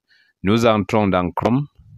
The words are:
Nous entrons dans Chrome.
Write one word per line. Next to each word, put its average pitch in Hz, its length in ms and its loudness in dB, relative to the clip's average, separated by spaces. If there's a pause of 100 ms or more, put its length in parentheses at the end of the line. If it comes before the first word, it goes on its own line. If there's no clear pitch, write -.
(440)
Nous 113 220 2
entrons 107 400 0
dans 90 240 0
Chrome. 127 360 -2 (320)